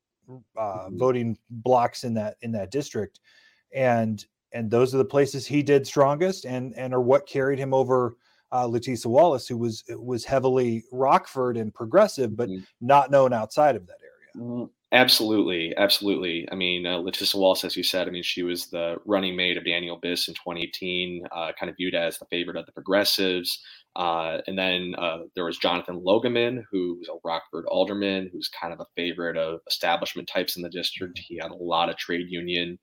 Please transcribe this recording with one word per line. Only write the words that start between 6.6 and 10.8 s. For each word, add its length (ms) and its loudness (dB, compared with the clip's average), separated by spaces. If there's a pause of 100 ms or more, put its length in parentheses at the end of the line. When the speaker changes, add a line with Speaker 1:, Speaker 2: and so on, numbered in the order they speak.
Speaker 1:
and 180 -4
are 60 4
what 260 4
carried 320 0
him 160 0
over, 400 2 (380)
uh, 140 0
Leticia 400 -4
Wallace, 420 4
who 80 -4
was, 320 -4
was 360 -8
heavily 680 2